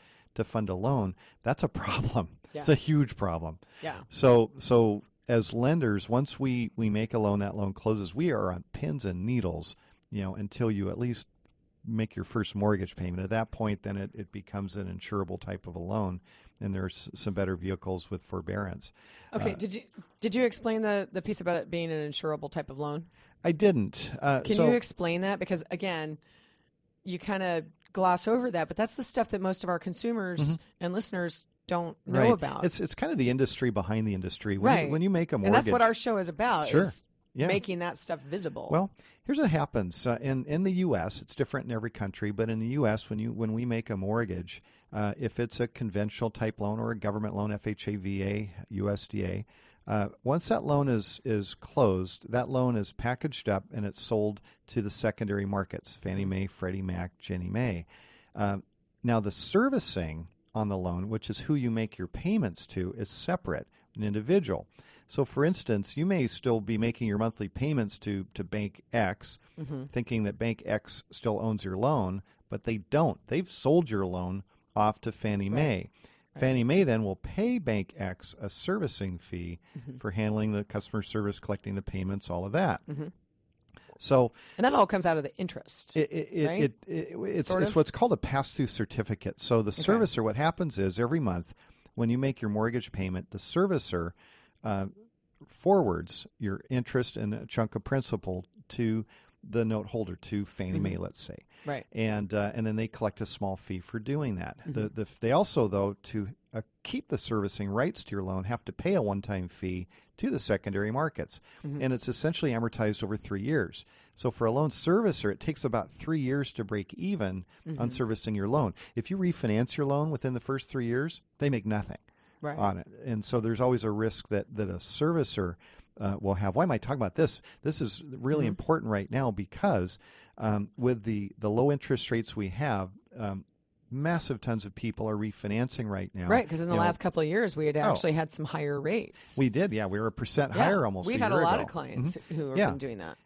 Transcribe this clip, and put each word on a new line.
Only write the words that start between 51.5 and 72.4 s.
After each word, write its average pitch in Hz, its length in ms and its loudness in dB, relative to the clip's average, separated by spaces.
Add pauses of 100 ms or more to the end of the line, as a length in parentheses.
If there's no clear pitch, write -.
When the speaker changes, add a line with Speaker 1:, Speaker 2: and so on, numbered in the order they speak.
Speaker 1:
closed, 95 800 0
that 120 160 0
loan 127 300 2
is 101 160 -2
packaged 123 560 -2
up 95 240 0
and 104 120 -4
it's - 160 -8
sold 107 380 0 (280)
to - 140 -2
the 101 80 -4
secondary 101 560 -2
markets, - 520 -4
Fannie 98 280 -4
Mae, 95 220 0
Freddie 95 340 -4
Mac, 90 380 -4
Ginnie 90 300 -6
Mae. 98 360 -2 (480)
Uh, 101 260 0 (440)
now, 120 160 4
the 101 120 0
servicing 90 960 0 (280)
on 107 140 0
the 98 80 0
loan, 90 300 -2
which 110 220 -4
is 104 120 -4
who - 120 0
you 127 160 2
make 113 300 -2
your 90 80 -4
payments 165 580 -2
to, 92 320 -4
is 110 140 -6
separate, - 560 -4 (280)
an 107 80 -4
individual. 107 640 0 (400)
So, - 160 0
for 139 220 2
instance, 117 500 0
you 147 100 0
may 180 220 2
still 117 320 0
be 107 200 0
making 117 280 0
your 104 120 2
monthly 110 280 0
payments 131 520 -2
to, 98 340 -2
to - 100 -8
Bank 104 480 -6
X, 104 460 -2 (220)
Speaker 2:
Mm-hmm. 139 260 -8
Speaker 1:
thinking 120 380 -2
that 98 160 -2
Bank 117 260 -2
X - 460 -2
still 107 300 -2
owns 110 220 -2
your 92 140 -4
loan, 101 460 0 (260)